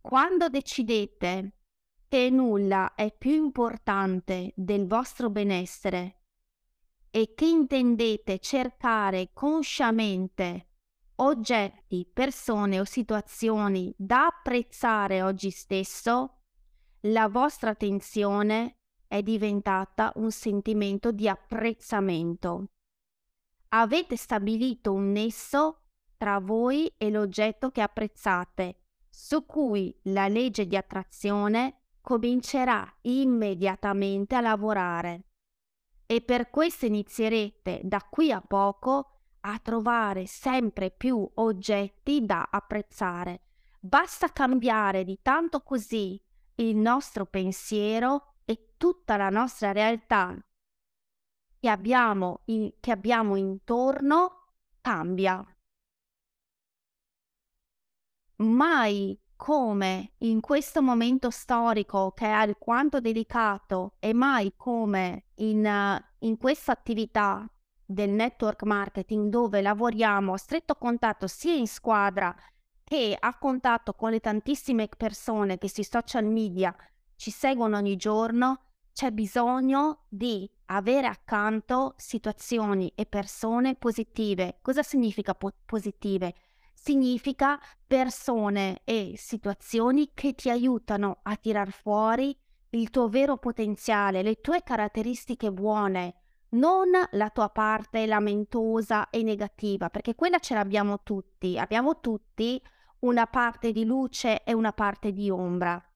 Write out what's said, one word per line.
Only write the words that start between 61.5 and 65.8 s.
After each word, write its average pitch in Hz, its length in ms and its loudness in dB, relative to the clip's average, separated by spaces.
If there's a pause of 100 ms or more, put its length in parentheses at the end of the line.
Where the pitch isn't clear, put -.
che - 140 -4
è 214 40 2
alquanto 233 720 2
delicato 220 960 -2
e 214 140 -2
mai 240 440 2
come 202 720 -2 (100)
in, 214 280 2
eh, 202 400 0 (160)